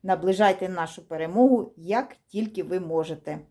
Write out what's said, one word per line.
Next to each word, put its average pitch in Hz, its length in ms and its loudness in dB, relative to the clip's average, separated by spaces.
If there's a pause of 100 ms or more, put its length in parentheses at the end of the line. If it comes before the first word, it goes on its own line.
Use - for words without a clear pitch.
наближайте 185 640 2
нашу 170 380 -8
перемогу, 196 680 2
як 202 380 -4 (120)
тільки 208 360 -6
ви 185 160 -4
можете. 160 600 -4 (120)